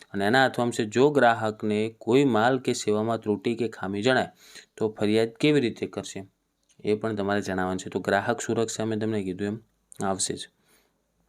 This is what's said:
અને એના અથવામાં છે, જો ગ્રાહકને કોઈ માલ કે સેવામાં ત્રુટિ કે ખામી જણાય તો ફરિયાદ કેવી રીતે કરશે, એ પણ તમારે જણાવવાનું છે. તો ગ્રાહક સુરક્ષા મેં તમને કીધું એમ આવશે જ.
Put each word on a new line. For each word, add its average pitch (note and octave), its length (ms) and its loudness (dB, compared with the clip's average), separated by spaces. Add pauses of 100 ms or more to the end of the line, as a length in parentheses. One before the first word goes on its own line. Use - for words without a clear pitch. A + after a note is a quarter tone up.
(140)
અને G2 120 -2
એના B2+ 200 4
અથવામાં A#2+ 260 -2
છે, A#2 140 -2
જો A#2+ 240 4
ગ્રાહકને A2 880 2
કોઈ C3 260 4
માલ B2+ 360 2
કે B2+ 140 -2
સેવામાં A2 480 0
ત્રુટિ G#2+ 340 -2
કે A2+ 120 -2
ખામી G2+ 340 -6
જણાય A#2 280 2 (480)
તો G#2+ 220 -2
ફરિયાદ G#2+ 280 2
કેવી D3 320 2
રીતે G#2+ 280 -2
કરશે, G2 400 -12 (560)
એ G#2 120 0
પણ G#2+ 200 -4
તમારે G2+ 260 0
જણાવવાનું F#2 380 -2
છે. F#2 100 -12
તો F#2+ 100 -4
ગ્રાહક G2+ 420 0
સુરક્ષા A2+ 440 -2
મેં A2 140 -2
તમને A2 240 -2
કીધું F#2+ 240 -4
એમ A2 120 -4 (460)
આવશે F#2+ 280 -2
જ. - 160 -12 (800)